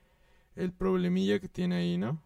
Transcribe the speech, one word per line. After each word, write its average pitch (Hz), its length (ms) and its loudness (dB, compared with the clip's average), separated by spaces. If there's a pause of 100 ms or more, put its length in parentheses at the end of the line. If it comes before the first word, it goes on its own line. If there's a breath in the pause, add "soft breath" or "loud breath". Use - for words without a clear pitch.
(560 soft breath)
el 180 160 -4
problemilla 185 680 2
que 185 80 -10
tiene 180 280 -2
ahí, 175 220 0
¿no? 160 260 -2